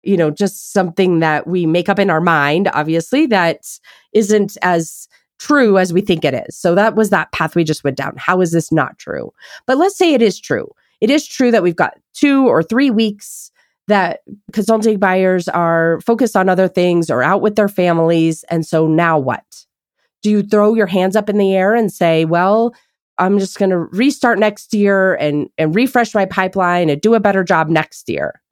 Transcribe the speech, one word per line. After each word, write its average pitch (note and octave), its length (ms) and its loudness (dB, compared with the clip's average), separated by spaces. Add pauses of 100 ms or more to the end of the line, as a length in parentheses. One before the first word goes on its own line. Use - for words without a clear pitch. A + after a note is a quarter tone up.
you G3 140 0
know, D#3+ 160 0
just - 400 -6
something F3+ 480 0
that D#3 260 0
we F3 200 -2
make F3 240 0
up G3 100 0
in G3 100 2
our D#3+ 120 0
mind, D#3+ 520 0
obviously, E3 540 0
that F3+ 380 0 (480)
isn't G#3 480 0
as E3+ 480 -2 (300)
true A#3+ 380 2
as F3+ 140 0
we E3+ 80 0
think F#3 240 -2
it C#3 100 0 (140)
is. - 80 -18
So F3 200 0
that G#3 200 2
was G#3+ 140 0
that E3+ 240 -2
path D#3+ 200 -4
we E3+ 120 0
just D#3 180 -4
went C3+ 140 -4
down. C#3+ 180 -8
How F#3 240 -2
is E3+ 140 0
this E3 180 -2
not D#3 260 -2
true? - 360 -12 (320)
But C4 120 0
let's F#4+ 200 0
say E4+ 160 2
it A#3 80 2
is G3+ 180 0
true. - 300 -6 (320)
It G#3+ 80 -4
is D4 180 0
true B3 240 0
that G#3 120 2
we've F3 120 0
got - 220 -2 (160)
two C4+ 340 2
or D#3 160 2
three C4 260 0
weeks G#3+ 600 -4 (400)
that F#3 320 0 (320)
consulting A3 440 0
buyers F#3 520 0
are E3 560 0
focused A3+ 320 0
on F#3 100 2
other F#3 220 2
things F3 400 0
or B2 120 0
out F3+ 200 0
with G#3 160 -2
their G3+ 100 2
families. E3 840 0
And E3 160 -2
so D#3+ 220 0
now D#3+ 320 2
what? - 460 -8 (560)
Do G#3 80 -2
you G#3 120 2
throw G#3 320 2
your G#3+ 140 0
hands F#3+ 300 0
up G#3 120 -2
in G#3 80 0
the G3 160 2
air F#3+ 220 2
and A3 160 0
say, E3 320 0
"Well, G3 500 0 (440)
I'm G3 220 2
just F#3+ 200 -6
gonna F#3+ 200 0
restart A#3 600 0
next G#3+ 340 -2
year G3 420 2
and, D3 420 -2
and D#3+ 180 0
refresh A#3+ 400 0
my G3 80 2
pipeline F#3 640 0
and C#3+ 120 -2
do A3+ 120 2
a A3+ 60 4
better G3 240 0
job E3 240 0
next D#3 400 -2
year"? D2 340 -6 (100)